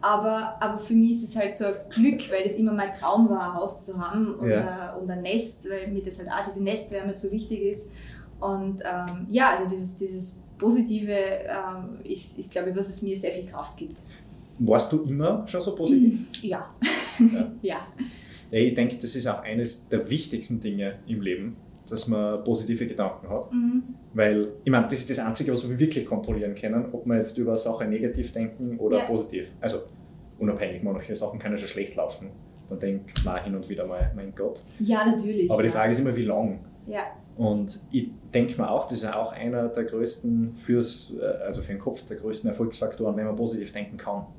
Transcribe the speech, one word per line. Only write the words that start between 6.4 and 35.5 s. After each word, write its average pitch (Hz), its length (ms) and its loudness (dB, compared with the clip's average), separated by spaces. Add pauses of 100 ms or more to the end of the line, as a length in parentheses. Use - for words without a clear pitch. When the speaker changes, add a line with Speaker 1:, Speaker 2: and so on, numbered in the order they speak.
Speaker 1:
diese 196 180 -4
Nestwärme 196 500 -2
so 190 180 -4
wichtig 220 300 -4
ist. 202 280 -2 (520)
Und, 196 420 -2
ähm, 180 480 -6
ja, 254 240 6
also 185 140 -2
dieses, 185 280 -4
dieses 185 460 -8 (140)
Positive, 214 560 4
ähm, 196 920 -4
ist, - 340 -8
ist, - 140 -10
glaub 180 160 -2
ich, 185 80 -2
was 196 140 -2
es - 120 -8
mir 196 140 -2
sehr 190 160 -2
viel 185 140 -6
Kraft - 320 -10
gibt. - 220 -12 (600)
Speaker 2:
Warst 117 320 6
du 151 120 4
immer 156 440 2
schon 180 140 -2
so 196 120 -2
positiv? 240 460 6 (220)
Speaker 1:
Ja. - 280 -6 (500)
Speaker 2:
Ja. 226 380 6
Speaker 1:
<laughs> - 40 -14
Ja. 175 160 -2 (720)
Speaker 2:
Ja, 110 80 4
ich 123 160 6
denke, 120 220 4
das - 180 -6
ist 123 100 -4
auch 107 160 -2
eines 117 480 -2
der - 180 0
wichtigsten 120 540 -2
Dinge 101 340 -2 (120)
im 107 140 -2
Leben, 98 340 -2 (340)
dass 110 180 -4
man 107 360 0
positive 117 420 0
Gedanken 95 420 -4
hat. 107 240 -4
Speaker 1:
Mhm. 240 300 2 (320)
Speaker 2:
Weil, 107 360 4 (140)
ich 135 80 4
meine, 120 120 8
das 127 100 0
ist - 160 -4
das 120 80 -2
Einzige, 113 360 -2
was 120 140 0
wir 123 120 -2
wirklich 151 260 2
kontrollieren 104 480 -2
können, 113 380 -2
ob - 160 -8
wir 117 100 4
jetzt 107 220 0
über 113 120 2
eine 113 60 2
Sache 113 280 -2
negativ 117 460 0
denken 117 460 -4
oder 107 220 4
Speaker 1:
Ja. 101 60 0
Speaker 2:
positiv. 104 420 -2 (120)
Also, 104 180 -2 (600)
unabhängig, 98 460 -2
manche 98 320 -4
Sachen 107 240 -4
können 104 180 -4
schon 101 100 -6
schlecht - 280 -6
laufen. 85 340 -4 (400)
Dann 98 100 -6
denkt - 460 0
man 90 180 -2
hin 98 120 -2
und 92 140 -6
wieder 92 180 -4
mal, 90 280 2
"Mein 98 200 -10
Gott." - 280 -4 (140)
Speaker 1:
Ja, 214 260 4
natürlich, 208 460 4
Speaker 2:
Aber 110 140 4